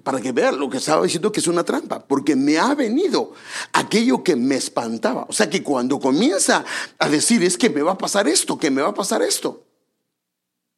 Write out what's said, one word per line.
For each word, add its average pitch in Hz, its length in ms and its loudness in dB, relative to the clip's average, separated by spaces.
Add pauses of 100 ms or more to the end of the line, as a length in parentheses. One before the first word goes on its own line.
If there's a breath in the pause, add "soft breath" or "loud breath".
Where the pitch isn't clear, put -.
para 262 180 -2
que 131 120 -6
vea 240 200 2
lo 139 160 -4
que - 80 -6
estaba 156 260 0
diciendo 185 300 0
que 170 80 -2
es - 60 -2
una 170 180 0
trampa, 247 420 -6
"porque 139 300 2
me 143 220 2
ha 226 160 2
venido 254 580 0 (400 loud breath)
aquello 226 500 2
que 160 140 2
me 131 200 0
espantaba". 120 720 -4
O - 20 -8
sea - 160 0
que 165 140 -2
cuando 131 360 0
comienza 185 640 2 (360 loud breath)
a 127 100 2
decir, 156 340 4
"Es 185 140 2
que - 140 2
me 143 100 -2
va 165 120 2
a 190 60 -4
pasar 202 300 0
esto, 302 300 0
que 156 120 0
me 135 120 0
va 160 60 2
a 208 60 -2
pasar 214 280 -2
esto", - 440 -4 (1120)